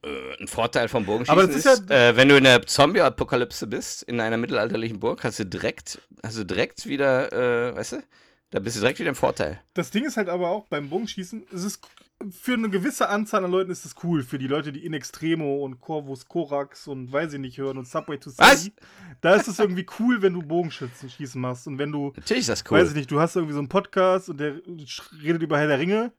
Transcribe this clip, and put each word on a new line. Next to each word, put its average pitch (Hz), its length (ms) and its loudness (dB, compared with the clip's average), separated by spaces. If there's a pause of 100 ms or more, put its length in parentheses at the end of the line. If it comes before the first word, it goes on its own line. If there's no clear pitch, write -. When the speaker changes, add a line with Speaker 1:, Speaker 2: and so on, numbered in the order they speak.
Speaker 1:
Äh, 67 380 -10
ein - 60 -12
Vorteil 117 420 0
vom 113 160 -2
Bogenschießen 117 260 0
Speaker 2:
Aber 185 160 8
das 147 80 0
ist 151 120 0
Speaker 1:
ist, 240 220 6
Speaker 2:
ja 123 200 8
Speaker 1:
äh, 113 80 6
wenn 131 100 8
du 143 80 10
in 135 80 8
der 123 220 8
Zombie-Apokalypse 139 1000 2
bist, 123 360 -8
in 120 160 -4
einer 113 180 0
mittelalterlichen 113 640 -2
Burg, 113 240 -2
hast 117 160 -4
du 110 60 -2
direkt, - 560 -8 (220)
hast 113 160 -8
du 107 40 -4
direkt 92 440 -4
wieder, 135 440 0 (400)
äh, - 40 -10
weißt 104 180 -8
du, - 100 -10 (460)
da - 100 -6
bist 113 180 -6
du 104 40 -4
direkt 127 180 0
wieder 220 100 -2
im 135 60 -4
Vorteil. 95 460 -4 (140)
Speaker 2:
Das 170 160 -6
Ding 220 140 -2
ist 285 120 -6
halt 202 120 -2
aber 175 200 -2
auch 208 180 -6
beim 147 220 -6
Bogenschießen, 196 640 -8
es 180 100 -8
ist, 202 220 -8 (460)
für - 220 -4
eine 226 180 -2
gewisse 196 380 -2
Anzahl 208 360 -2
an 175 60 -2
Leuten 185 180 0
ist 175 160 -10
es 156 80 -18 (100)
cool. 165 200 0
Für 131 160 -8
die 131 80 -6
Leute, 151 240 -2
die 147 120 -12
in 165 100 -8
Extremo 156 680 -4
und 131 180 -10
Corvus 139 460 -10
Corax 143 600 -6
und 131 240 -10
weiß 147 220 -2
ich 143 60 -8
nicht 131 200 -10
hören 135 180 -4
und 123 100 -12
Subway 156 300 -6
to 139 200 -14
Speaker 1:
Was? 262 260 8
Speaker 2:
City, 202 120 -12 (460)
da 214 140 6
ist - 120 2
es 202 120 -8
irgendwie 196 260 0 (140)
cool, 233 240 2
wenn 190 100 4
du 175 80 -6
Bogenschützen 147 680 -6
schießen 131 280 -12
machst 127 280 -6
und 139 100 -10
wenn 147 140 -4
du, 143 240 -4
Speaker 1:
Natürlich - 260 -2
ist - 80 -4
das 104 220 -2
cool. 156 80 6
Speaker 2:
weiß 170 100 6
ich 147 60 -6
nicht, 139 160 -4
du 147 80 2
hast 165 160 0
irgendwie 160 180 -2
so 143 60 -4
einen 139 100 -4
Podcast 185 600 0
und 147 100 -10
der 147 160 -4 (300)
sch-, - 360 -18
redet 165 220 0
über 151 160 0
Herr 151 80 2
der 147 100 4
Ringe 208 420 0